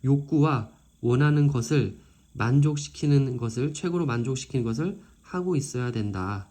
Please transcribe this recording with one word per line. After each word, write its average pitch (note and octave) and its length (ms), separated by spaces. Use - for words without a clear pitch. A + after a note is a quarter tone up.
욕구와 C#3+ 640
원하는 D3 460
것을 B2+ 500
만족시키는 C#3 1040
것을, A#2+ 360
최고로 F3 320
만족시키는 B2+ 580
것을 D3 360
하고 F3+ 340
있어야 B2 360
된다. G2 600